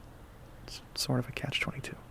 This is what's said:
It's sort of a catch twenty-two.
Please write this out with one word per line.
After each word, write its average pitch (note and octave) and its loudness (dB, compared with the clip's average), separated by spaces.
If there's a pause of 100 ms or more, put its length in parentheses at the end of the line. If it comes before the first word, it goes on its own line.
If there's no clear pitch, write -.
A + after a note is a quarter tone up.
(640)
It's - -8 (140)
sort B2+ 6
of B2 2
a - -2
catch - 2
twenty-two. - 0 (160)